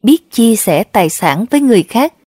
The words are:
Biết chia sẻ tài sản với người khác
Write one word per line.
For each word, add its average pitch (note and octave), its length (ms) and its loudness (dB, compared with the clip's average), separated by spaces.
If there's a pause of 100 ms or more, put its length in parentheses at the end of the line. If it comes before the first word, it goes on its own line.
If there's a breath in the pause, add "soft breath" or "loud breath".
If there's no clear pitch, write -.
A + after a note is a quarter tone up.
Biết C#4+ 280 0
chia A3+ 260 0
sẻ F3 280 -2
tài F3 260 -2
sản E3 400 -4
với C#4+ 100 0
người A#3+ 220 2
khác C4+ 320 -4 (120)